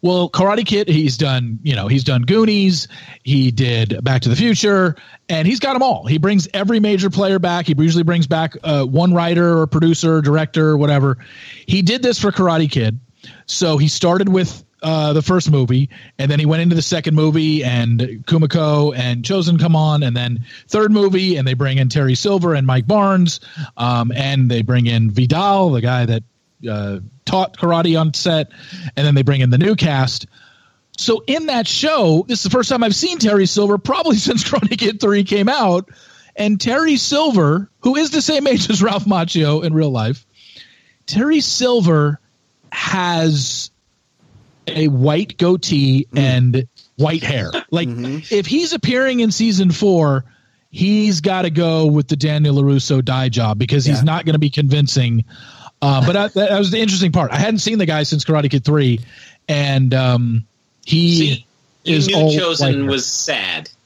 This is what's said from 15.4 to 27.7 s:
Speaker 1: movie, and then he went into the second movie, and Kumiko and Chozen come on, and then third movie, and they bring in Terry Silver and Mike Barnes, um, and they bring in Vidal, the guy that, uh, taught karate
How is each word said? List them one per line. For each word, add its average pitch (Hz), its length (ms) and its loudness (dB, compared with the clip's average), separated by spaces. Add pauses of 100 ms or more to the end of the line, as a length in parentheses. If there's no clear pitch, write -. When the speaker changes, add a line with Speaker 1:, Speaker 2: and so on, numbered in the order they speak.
Speaker 1:
movie, 131 380 2 (280)
and 139 140 -2
then 147 80 0
he 151 60 0
went 160 160 0
into 175 160 2
the 160 40 0
second 160 340 -2
movie, 156 500 0
and 117 340 0 (260)
Kumiko 151 680 2
and 123 300 -4
Chozen 175 340 0
come 165 160 2
on, 151 280 2
and 120 120 -2
then 120 300 -4 (240)
third 214 240 2
movie, 190 420 2
and 135 100 -2
they 127 100 -2
bring 135 220 -2
in 131 120 2
Terry 131 260 0
Silver 180 380 0
and 135 120 0
Mike 127 220 0
Barnes, 196 540 2 (340)
um, 120 400 -2
and 135 340 0
they 117 120 0
bring 123 260 0
in 113 240 2
Vidal, 170 600 2
the 120 100 0
guy 123 240 0
that, 113 180 -2 (460)
uh, 101 300 -6 (260)
taught 185 320 -2
karate 165 420 0